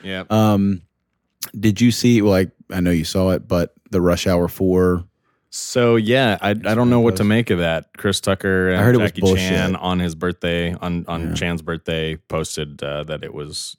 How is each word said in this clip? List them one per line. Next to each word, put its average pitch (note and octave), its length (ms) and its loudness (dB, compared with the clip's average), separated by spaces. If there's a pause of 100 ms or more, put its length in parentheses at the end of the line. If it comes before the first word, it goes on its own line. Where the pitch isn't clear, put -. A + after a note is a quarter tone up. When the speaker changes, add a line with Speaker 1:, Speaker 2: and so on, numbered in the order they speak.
Speaker 1:
Yep. F#2+ 300 -8
Speaker 2:
Um, G2+ 500 2 (760)
did G#2 240 0
you A#2+ 120 4
see, A#2+ 300 4
well, G2+ 120 4
I, F#2 140 2 (240)
I F#2 80 -2
know F2 100 2
you E2 140 2
saw F#2 260 0
it, - 160 -2
but F2 260 -2 (200)
the F#2 80 0
Rush F2 260 2
Hour F2 220 2
four? F#2 560 2 (460)
Speaker 1:
So, A#2+ 440 0
yeah, A2+ 460 2
I, G2+ 100 0
I G#2 40 2 (200)
don't A#2+ 160 2
know A#2+ 80 4
what A#2 200 4
to A2+ 40 0
Speaker 2:
Post. G2+ 60 2
Speaker 1:
make A2+ 220 2
of F2+ 100 2
that. E2 360 -2
Chris G2 240 -2
Tucker F#2+ 500 0
and F#2 100 2
Speaker 2:
I - 40 4
heard B2 120 6
it - 20 4
was A2 140 2
Speaker 1:
Jackie F2 80 -10
Speaker 2:
bullshit. F#2 280 2
Speaker 1:
Chan F#2 280 0
on F#2 240 -2
his E2+ 160 -4
birthday, F2 580 -4
on, F2 320 -6
on E2 220 -6
Speaker 2:
Yeah. E2 60 -4
Speaker 1:
Chan's E2+ 280 -4
birthday, D#2+ 540 -6
posted, D#2 680 -8
uh, D2 220 -8
that D2+ 180 -10
it - 100 -14
was D2 460 -12